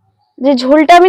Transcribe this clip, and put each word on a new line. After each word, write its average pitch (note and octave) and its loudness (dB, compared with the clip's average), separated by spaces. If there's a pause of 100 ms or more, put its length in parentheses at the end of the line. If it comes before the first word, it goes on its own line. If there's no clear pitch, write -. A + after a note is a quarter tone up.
(380)
যে C4+ -4 (100)
ঝোলটা C#4+ 0
আমি F4+ 2